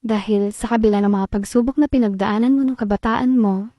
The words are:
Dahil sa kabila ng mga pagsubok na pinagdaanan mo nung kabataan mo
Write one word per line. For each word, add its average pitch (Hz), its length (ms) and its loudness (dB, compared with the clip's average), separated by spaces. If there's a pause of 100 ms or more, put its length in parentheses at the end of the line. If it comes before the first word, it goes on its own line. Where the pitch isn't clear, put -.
Dahil 208 480 -2
sa 233 240 -4
kabila 208 240 2
ng 202 80 2
mga 196 240 0
pagsubok 240 480 -2
na 294 80 4
pinagdaanan 220 640 0
mo 277 80 2
nung 262 160 0
kabataan 233 640 0
mo 202 380 0